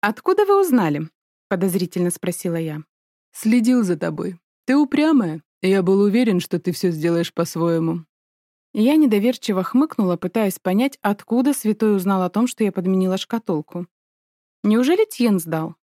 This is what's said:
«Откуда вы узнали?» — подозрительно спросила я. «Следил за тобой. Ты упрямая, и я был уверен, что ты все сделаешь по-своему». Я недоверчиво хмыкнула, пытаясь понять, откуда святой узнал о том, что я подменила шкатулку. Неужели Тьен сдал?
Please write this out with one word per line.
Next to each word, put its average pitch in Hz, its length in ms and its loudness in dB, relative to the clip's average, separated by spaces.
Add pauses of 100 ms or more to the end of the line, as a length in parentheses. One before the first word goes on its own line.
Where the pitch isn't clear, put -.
«Откуда 381 440 0
вы 392 160 4
узнали?» — 165 480 0 (400)
подозрительно 175 640 -2
спросила 175 460 -6
я. 156 260 -8 (480)
«Следил 240 500 2
за 175 160 0
тобой. 170 420 -6 (260)
Ты 269 120 2
упрямая, 277 640 2 (200)
и 185 80 0
я 196 120 4
был 196 200 4
уверен, 208 400 2
что - 180 -4
ты 180 140 -4
все 180 180 -2
сделаешь 170 420 -2
по-своему». 165 720 -2 (680)
Я 233 240 2
недоверчиво 214 640 0
хмыкнула, 220 520 0
пытаясь 190 440 -4
понять, 220 420 -2
откуда 233 520 0
святой 214 420 0
узнал 190 260 0
о 180 80 -2
том, 220 180 0
что - 160 -4
я 190 80 0
подменила 185 460 -2
шкатулку. 175 680 -6 (760)
Неужели 254 420 2
Тьен 226 340 0
сдал? 160 360 -6 (100)